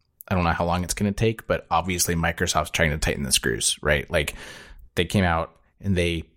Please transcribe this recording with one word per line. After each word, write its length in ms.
I 80
don't 80
know 80
how 140
long 180
it's 100
gonna 180
take, 360
but 240
obviously 440
Microsoft's 540
trying 220
to 60
tighten 260
the 80
screws, 500
right? 280
Like, 260
they 100
came 180
out 320
and 140
they 240